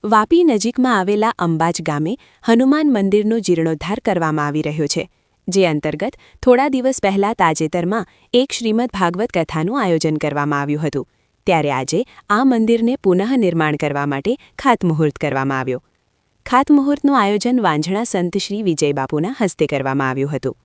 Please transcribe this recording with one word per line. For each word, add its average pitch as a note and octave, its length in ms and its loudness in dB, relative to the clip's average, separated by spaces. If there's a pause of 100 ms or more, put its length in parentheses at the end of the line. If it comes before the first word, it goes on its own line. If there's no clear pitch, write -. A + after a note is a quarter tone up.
વાપી A3+ 400 4
નજીકમાં A#3+ 520 2
આવેલા G#3 340 2 (140)
અંબાચ E3 340 0 (100)
ગામે D3+ 240 -2 (320)
હનુમાન C4+ 480 4
મંદિરનો G#3 480 2
જીર્ણોદ્ધાર E3 640 -2
કરવામાં D#3 460 0
આવી D3+ 120 -2
રહ્યો D3+ 320 -4
છે, D#3+ 100 -4 (440)
જે F#3+ 200 2
અંતર્ગત D#3 520 -4 (240)
થોડા B3+ 260 4
દિવસ C4 320 0
પહેલા G3 320 0
તાજેતરમાં F3 720 0 (280)
એક B3 240 2
શ્રીમદ A#3 400 -2
ભાગવત F#3 400 -2
કથાનું E3 440 -2
આયોજન D#3+ 420 0
કરવામાં C#3+ 380 -2
આવ્યું D3 240 -4
હતું. C#3 220 -4 (400)
ત્યારે D3 300 2
આજે D#3 260 -2 (260)
આ A3+ 160 2
મંદિરને A#3 480 2 (140)
પુનઃનિર્માણ F3+ 760 0
કરવા C#3+ 320 -2
માટે F#3+ 240 -2 (220)
ખાતમુહૂર્ત E3 680 0
કરવામાં C3+ 380 -2
આવ્યો. B2+ 180 -4 (640)
ખાતમુહૂર્તનું C#4 800 2
આયોજન G#3+ 440 0
વાંઝણા F3 460 0
સંત F3+ 320 -2
શ્રી G#3 180 -6
વિજય D3+ 300 0
બાપુના D3+ 480 -4
હસ્તે E3 320 0
કરવામાં C3+ 400 -2
આવ્યું C#3 220 -2
હતું. C3 300 -6